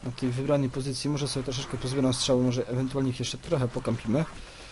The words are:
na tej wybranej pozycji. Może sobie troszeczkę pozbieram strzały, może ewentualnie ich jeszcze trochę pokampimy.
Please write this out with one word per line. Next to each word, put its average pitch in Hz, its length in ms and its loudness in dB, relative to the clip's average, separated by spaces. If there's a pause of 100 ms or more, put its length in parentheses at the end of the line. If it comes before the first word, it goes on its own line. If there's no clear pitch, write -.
na 127 80 -4
tej 127 180 -2
wybranej 135 400 2
pozycji. 135 400 -4
Może 143 180 0
sobie 131 160 -2
troszeczkę 127 340 -4
pozbieram 131 360 2
strzały, 127 300 4
może 127 240 2
ewentualnie 131 420 0
ich 123 100 -4
jeszcze - 180 -4
trochę 135 300 0
pokampimy. 120 580 0 (460)